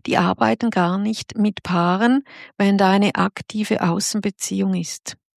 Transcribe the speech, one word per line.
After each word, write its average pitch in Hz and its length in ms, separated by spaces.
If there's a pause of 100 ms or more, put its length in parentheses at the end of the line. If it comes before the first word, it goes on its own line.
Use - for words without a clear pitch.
die - 120
arbeiten 220 520
gar 180 280
nicht 214 400
mit 208 260
Paaren, 185 640 (320)
wenn 196 200
da 190 140
eine 202 240
aktive - 680
Außenbeziehung 190 920
ist, - 420 (240)